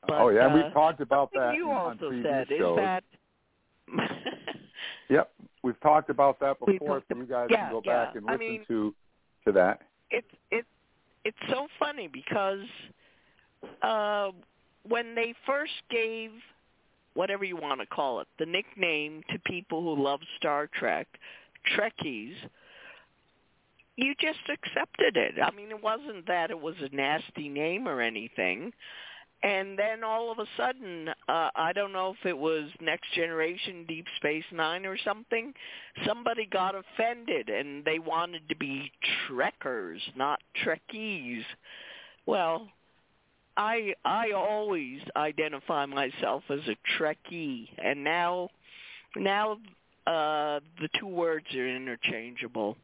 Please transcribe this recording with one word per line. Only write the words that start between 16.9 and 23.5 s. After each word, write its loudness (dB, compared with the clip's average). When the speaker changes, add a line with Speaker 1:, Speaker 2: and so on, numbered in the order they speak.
Speaker 1:
whatever 0
you -4
wanna -2
call 0
it, -8
the -2
nickname -2
to -4
people -4
who 2
love 2
Star 0
Trek, 0
Trekkies, -2